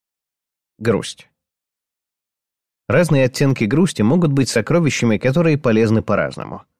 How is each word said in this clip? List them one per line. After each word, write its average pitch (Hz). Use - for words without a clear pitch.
Грусть. -
Разные 143
оттенки 131
грусти 143
могут 151
быть 135
сокровищами, 120
которые 147
полезны 110
по-разному. -